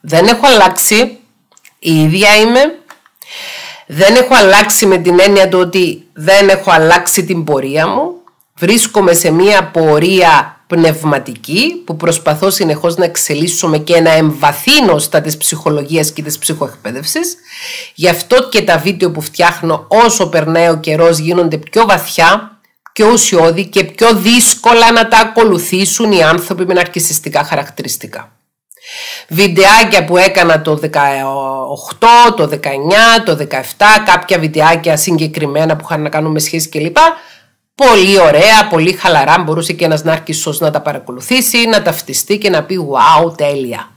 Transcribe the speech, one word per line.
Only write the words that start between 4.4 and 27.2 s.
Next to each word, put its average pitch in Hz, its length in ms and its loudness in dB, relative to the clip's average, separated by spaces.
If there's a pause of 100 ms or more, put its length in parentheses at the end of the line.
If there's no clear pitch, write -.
με 185 100 2
την 175 240 2
έννοια 196 280 4
του 180 100 0
ότι 180 540 -2
δεν 190 360 2
έχω 190 220 0
αλλάξει 170 540 2
την 165 200 -4
πορεία 147 420 -2
μου. 277 260 -4 (420)
Βρίσκομαι 196 580 0
σε 165 180 0
μία 185 340 2
πορεία 160 1000 0 (120)
πνευματική 156 1080 -2
που 165 120 -10
προσπαθώ 160 540 0
συνεχώς 170 460 -2
να 180 80 0
εξελίσσομαι 156 760 -4
και 165 220 0
να 165 120 2
εμβαθύνω 160 880 0
στα - 220 -2
της 156 160 -8
ψυχολογίας 151 760 -4
και 160 100 -12
της 151 160 -10
ψυχοεκπαίδευσης. 151 1000 -8 (580)
Γι' 165 140 -2
αυτό 247 400 0
και 214 140 -2
τα 170 160 0
βίντεο 175 320 -2
που 156 100 -10
φτιάχνω 165 680 -4
όσο 214 400 2
περνάει 165 400 0
ο 165 80 2
καιρός 156 420 0
γίνονται 165 380 -2
πιο 208 300 0
βαθιά, 185 760 -2 (320)
πιο 214 200 2
ουσιώδη 170 540 0
και 190 180 -2
πιο 233 300 2
δύσκολα 233 760 2
να 226 160 0
τα 233 100 2
ακολουθήσουν 214 960 0
οι 175 100 2
άνθρωποι 175 440 -2
με 180 80 -2
ναρκισσιστικά 165 720 -4